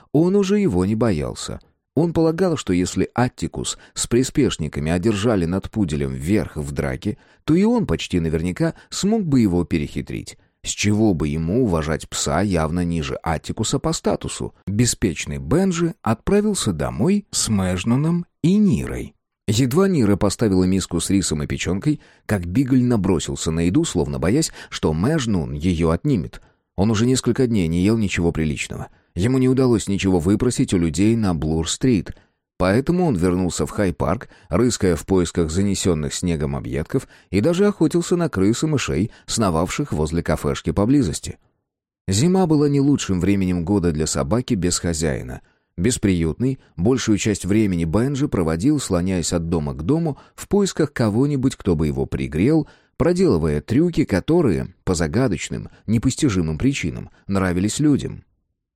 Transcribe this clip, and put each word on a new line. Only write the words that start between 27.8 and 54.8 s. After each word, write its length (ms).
ел 140
ничего 340
приличного. 560
Ему 240
не 100
удалось 400
ничего 300
выпросить 540
у 40
людей 400
на 180
Блур-стрит. 760
Поэтому 480
он 100
вернулся 500
в 60
Хай-парк, 580
рыская 480
в 100
поисках 460
занесенных 600
снегом 420
объедков, 520
и 120
даже 260
охотился 480
на 140
крыс 340
и 40
мышей, 440
сновавших 640
возле 320
кафешки 480
поблизости. 680
Зима 380
была 240
не 100
лучшим 400
временем 460
года 260
для 160
собаки 460
без 260
хозяина. 600
Бесприютный, 840
большую 400
часть 280
времени 400
Бенджи 420
проводил, 520
слоняясь 540
от 160
дома 240
к 80
дому, 380
в 120
поисках 460
кого-нибудь, 600
кто 200
бы 120
его 180
пригрел, 640
проделывая 640
трюки, 460
которые, 800